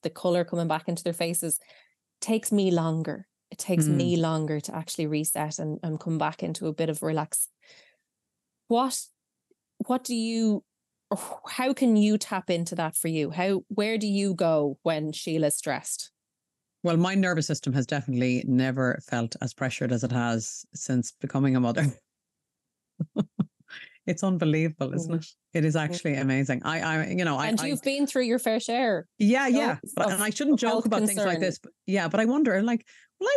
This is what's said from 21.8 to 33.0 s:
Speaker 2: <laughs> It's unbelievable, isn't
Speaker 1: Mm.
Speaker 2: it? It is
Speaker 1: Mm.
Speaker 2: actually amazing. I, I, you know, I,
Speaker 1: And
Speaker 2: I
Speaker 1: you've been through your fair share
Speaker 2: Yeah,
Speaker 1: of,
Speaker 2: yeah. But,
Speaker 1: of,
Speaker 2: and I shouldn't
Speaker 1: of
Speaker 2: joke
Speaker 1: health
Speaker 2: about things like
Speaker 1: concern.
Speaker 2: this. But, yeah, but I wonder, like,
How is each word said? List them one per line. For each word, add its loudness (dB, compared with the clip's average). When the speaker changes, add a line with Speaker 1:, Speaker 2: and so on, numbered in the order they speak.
Speaker 2:
<laughs> 0
It's -2
unbelievable, 0
isn't -4
Speaker 1:
Mm. 0
Speaker 2:
it? -8
It 2
is 4
Speaker 1:
Mm. 2
Speaker 2:
actually -2
amazing. 0
I, -2
I, 0
you 0
know, 0
I, 0
Speaker 1:
And 2
Speaker 2:
I -2
Speaker 1:
you've -4
been 0
through 0
your 2
fair 0
share 0
Speaker 2:
Yeah, 4
Speaker 1:
of, 4
Speaker 2:
yeah. 0
But, 0
Speaker 1:
of, 0
Speaker 2:
and -2
I 0
shouldn't 2
Speaker 1:
of 2
Speaker 2:
joke 2
Speaker 1:
health 0
Speaker 2:
about 2
things 2
like 2
Speaker 1:
concern. 0
Speaker 2:
this. 0
But, -20
yeah, 2
but 0
I 4
wonder, 2
like, 0